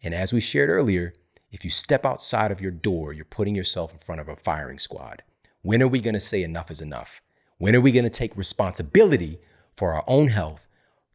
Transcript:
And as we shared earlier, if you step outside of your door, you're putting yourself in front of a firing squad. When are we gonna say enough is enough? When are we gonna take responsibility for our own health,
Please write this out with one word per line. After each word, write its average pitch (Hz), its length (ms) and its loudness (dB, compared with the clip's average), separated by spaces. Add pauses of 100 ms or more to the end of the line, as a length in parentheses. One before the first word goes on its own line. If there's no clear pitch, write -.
And 82 140 -6
as 95 180 -2
we 117 80 2
shared 143 280 0
earlier, 101 440 0 (380)
if - 120 -14
you 85 60 -6
step - 340 0
outside 113 480 0
of 98 80 -6
your 95 120 -6
door, 82 420 -4
you're 78 100 -14
putting 104 300 -4
yourself 90 400 -4
in 80 60 -20
front 82 200 -12
of 73 80 -12
a 76 80 -12
firing 71 440 -6
squad. - 420 -10 (400)
When 113 220 4
are 131 40 6
we 123 140 0
gonna 107 180 -2
say 101 220 -2
enough 82 300 -8
is 80 100 -8
enough? 67 400 -14 (380)
When 101 160 4
are 127 60 8
we 135 100 8
gonna 120 180 4
take - 260 -4
responsibility 92 1040 2 (360)
for 85 180 -2
our 78 140 -4
own 139 220 6
health, 78 380 -2 (480)